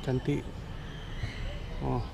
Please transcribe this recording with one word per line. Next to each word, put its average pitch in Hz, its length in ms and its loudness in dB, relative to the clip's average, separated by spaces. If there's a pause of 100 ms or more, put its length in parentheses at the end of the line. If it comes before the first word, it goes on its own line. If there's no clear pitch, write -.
cantik. 131 400 4 (1400)
Ha. 127 240 2 (100)